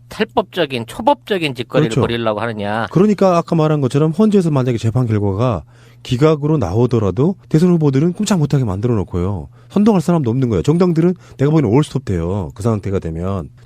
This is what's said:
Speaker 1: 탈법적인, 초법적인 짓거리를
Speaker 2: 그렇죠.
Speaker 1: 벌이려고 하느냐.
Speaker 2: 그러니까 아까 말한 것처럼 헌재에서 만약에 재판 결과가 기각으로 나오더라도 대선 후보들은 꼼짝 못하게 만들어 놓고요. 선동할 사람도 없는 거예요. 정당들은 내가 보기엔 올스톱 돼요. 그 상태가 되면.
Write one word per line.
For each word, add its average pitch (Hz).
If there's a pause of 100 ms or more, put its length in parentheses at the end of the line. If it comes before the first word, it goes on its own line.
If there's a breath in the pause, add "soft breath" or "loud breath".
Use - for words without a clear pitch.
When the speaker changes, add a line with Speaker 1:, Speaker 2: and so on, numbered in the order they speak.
Speaker 1:
탈법적인, 160
초법적인 208
짓거리를 127
Speaker 2:
그렇죠. 113
Speaker 1:
벌이려고 113
하느냐. 107
Speaker 2:
그러니까 190
아까 165
말한 156
것처럼 143
헌재에서 202
만약에 127
재판 113
결과가 104 (400 soft breath)
기각으로 147
나오더라도 113 (120)
대선 175
후보들은 156
꼼짝 202
못하게 139
만들어 107
놓고요. 90 (220 soft breath)
선동할 202
사람도 160
없는 123
거예요. 87
정당들은 175 (240 loud breath)
내가 139
보기엔 156
올스톱 139
돼요. 87
그 98
상태가 101
되면. 85 (180 soft breath)